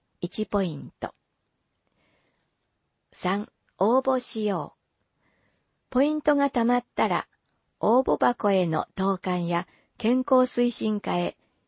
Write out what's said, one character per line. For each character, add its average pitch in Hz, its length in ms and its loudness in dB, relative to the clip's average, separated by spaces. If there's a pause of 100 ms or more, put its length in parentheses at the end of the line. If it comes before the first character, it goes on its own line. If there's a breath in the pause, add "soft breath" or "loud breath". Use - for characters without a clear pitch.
(200)
一 208 280 -6
ポ 196 160 0
イ 160 120 -4
ン 135 240 -12
ト。 - 140 -8 (2000)
三、 202 340 -2 (300)
応 226 220 2
募 262 200 0
し 220 260 -6
よ 175 300 -2
う。 - 1160 -20
ポ 254 100 2
イ 294 100 2
ン 302 120 -4
ト 294 120 2
が 277 140 2
貯 233 160 0
ま 240 120 2
っ - 80 -6 (100)
た 220 120 0
ら、 175 200 -4 (520)
応 233 220 4
募 277 160 0
箱 247 320 0
へ 185 160 2
の 160 300 -2
投 190 220 0
函 180 280 -4
や 170 220 -2 (320 soft breath)
健 254 280 0
康 254 240 4
推 240 200 2
進 214 280 -4
課 180 180 -2
へ 175 200 -4 (300)